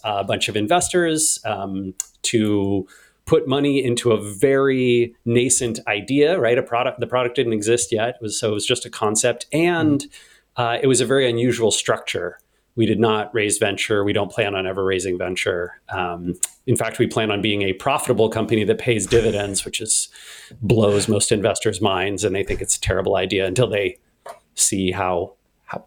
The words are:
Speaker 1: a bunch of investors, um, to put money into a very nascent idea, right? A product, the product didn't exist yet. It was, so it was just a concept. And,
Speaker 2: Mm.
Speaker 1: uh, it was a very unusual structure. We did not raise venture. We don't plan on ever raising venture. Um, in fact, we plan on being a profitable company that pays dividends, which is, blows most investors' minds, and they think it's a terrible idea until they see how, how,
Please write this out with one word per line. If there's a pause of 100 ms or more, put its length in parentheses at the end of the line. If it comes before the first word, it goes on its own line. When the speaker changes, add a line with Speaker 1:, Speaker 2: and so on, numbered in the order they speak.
Speaker 1:
a
bunch
of
investors,
um, (300)
to (400)
put
money
into
a
very (100)
nascent
idea,
right?
A
product,
the
product
didn't
exist
yet.
It
was,
so
it
was
just
a
concept.
And,
Speaker 2:
Mm. (480)
Speaker 1:
uh,
it
was
a
very
unusual
structure. (380)
We
did
not
raise
venture.
We
don't
plan
on
ever
raising
venture.
Um, (320)
in
fact,
we
plan
on
being
a
profitable
company
that
pays
dividends,
which
is, (520)
blows
most
investors'
minds,
and
they
think
it's
a
terrible
idea
until
they (560)
see
how, (320)
how,